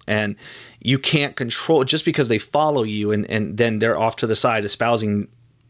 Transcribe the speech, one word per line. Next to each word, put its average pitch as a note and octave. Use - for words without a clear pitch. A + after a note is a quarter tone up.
and G#2
you C3+
can't C#3+
control, C3
just D#3
because D3+
they A2
follow D3
you G#2
and, G#2+
and G#2
then A2+
they're G#2
off A2+
to A#2+
the A2
side A2+
espousing G#2+